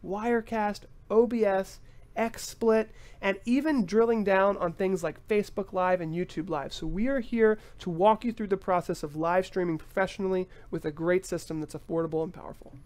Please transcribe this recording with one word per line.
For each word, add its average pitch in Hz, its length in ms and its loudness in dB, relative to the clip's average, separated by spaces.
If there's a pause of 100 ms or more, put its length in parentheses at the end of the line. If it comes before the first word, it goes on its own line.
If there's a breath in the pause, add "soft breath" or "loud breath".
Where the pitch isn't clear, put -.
Wirecast, 214 760 -2 (280)
O 226 160 6
B 226 180 2
S, 190 360 0 (360 soft breath)
XSplit, 220 680 0 (340 loud breath)
and 196 240 0
even 262 400 2
drilling 220 380 4
down 196 360 4
on 170 160 -2
things 190 280 0
like 156 240 -6
Facebook 208 460 -2
Live 185 280 2
and 160 140 -6
YouTube 175 360 -6
Live. 143 220 -6
So - 140 -8
we 190 220 -2
are 269 120 0
here 220 380 4 (220 loud breath)
to 180 100 -6
walk 202 340 4
you 233 80 -2
through 214 160 -6
the 190 80 2
process 180 460 -2
of 151 140 -8
live 175 300 2
streaming 175 320 -2
professionally 190 680 -2 (220 loud breath)
with 165 140 -6
a 151 80 -4
great 175 340 0
system 165 320 -6
that's 151 160 -8
affordable 160 480 -4
and 170 100 -6
powerful. - 420 -16 (120)